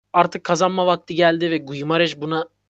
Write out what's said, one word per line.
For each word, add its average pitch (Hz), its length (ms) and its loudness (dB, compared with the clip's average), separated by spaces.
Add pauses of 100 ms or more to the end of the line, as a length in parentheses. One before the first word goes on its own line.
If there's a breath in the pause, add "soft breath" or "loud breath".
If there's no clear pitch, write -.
(120)
Artık 175 320 0
kazanma 180 420 0
vakti 175 280 -2
geldi 165 360 2
ve 160 80 -2
Guimarães 147 640 -2
buna 160 280 -4 (240)